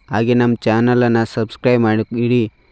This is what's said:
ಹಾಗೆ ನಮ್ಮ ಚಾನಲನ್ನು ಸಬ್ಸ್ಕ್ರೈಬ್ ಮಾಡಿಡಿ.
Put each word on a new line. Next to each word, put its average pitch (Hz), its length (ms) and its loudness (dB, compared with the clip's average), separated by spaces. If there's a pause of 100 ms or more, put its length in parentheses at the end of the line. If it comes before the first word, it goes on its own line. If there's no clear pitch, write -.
(100)
ಹಾಗೆ 117 240 0
ನಮ್ಮ 120 200 2
ಚಾನಲನ್ನು 117 720 0
ಸಬ್ಸ್ಕ್ರೈಬ್ 120 560 -2
ಮಾಡಿಡಿ. 117 680 -2 (200)